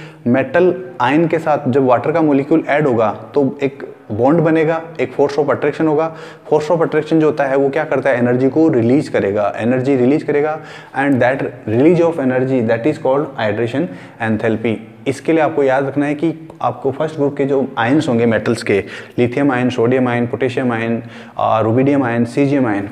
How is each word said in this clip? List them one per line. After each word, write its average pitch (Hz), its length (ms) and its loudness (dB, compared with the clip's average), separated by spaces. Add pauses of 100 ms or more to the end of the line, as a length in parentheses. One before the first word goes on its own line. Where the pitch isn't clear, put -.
(280)
metal 170 460 4 (280)
ion 147 260 2
के 165 120 0
साथ 147 300 0
जब 135 160 2
water 123 260 2
का 165 100 0
molecule 147 480 2
add 147 180 2
होगा 113 240 2 (220)
तो 139 300 0
एक - 260 -6 (220)
bond 131 300 2
बनेगा, 160 400 2 (180)
एक 127 160 -4
force 139 240 0
of 143 100 0
attraction 147 380 0
होगा। 156 220 0 (380)
Force 151 240 0
of 165 100 2
attraction 156 380 0
जो 156 60 4
होता 143 180 0
है 135 140 0
वो 139 120 2
क्या 156 140 -2
करता 143 260 -2
है, 120 80 2
एनर्जी 123 320 2
को 160 200 2
release 131 400 2
करेगा, 101 480 0
Energy 127 380 0
release 135 280 2
करेगा, 151 340 -2 (420)
and 139 160 2
that 123 280 0 (240)
release 151 340 4
of 165 180 0
energy 131 440 0
that 113 240 0
is - 120 -2
called 139 380 0
hydration 117 500 -2 (360)
enthalpy। 110 520 0 (320)
इसके 139 260 -2
लिए 160 80 2
आपको 143 220 0
याद 135 240 2
रखना 143 180 -2
है 147 100 -2
कि 160 180 -2 (280)
आपको 123 300 -2
first 156 240 -4
group 139 220 -2
के 139 80 0
जो 135 200 0 (120)
ions 127 320 2
होंगे 117 160 2
metals 113 380 0
के, 98 200 2 (360)
lithium 135 320 2
ion, 123 180 0
sodium 123 380 2
ion, 120 200 0
potassium 123 460 -2
ion, 113 280 -2 (360)
आ, 110 260 2
rubidium 131 420 2
ion, 117 220 0
cesium 139 380 0
ion, 101 260 -2